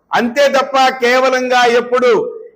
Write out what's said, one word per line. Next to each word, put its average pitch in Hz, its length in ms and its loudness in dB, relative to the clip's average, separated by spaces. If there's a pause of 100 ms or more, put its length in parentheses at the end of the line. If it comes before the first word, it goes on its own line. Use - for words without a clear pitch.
(120)
అంతే 240 360 0
తప్ప 269 400 0
కేవలంగా 254 760 0
ఎప్పుడు 240 800 0 (140)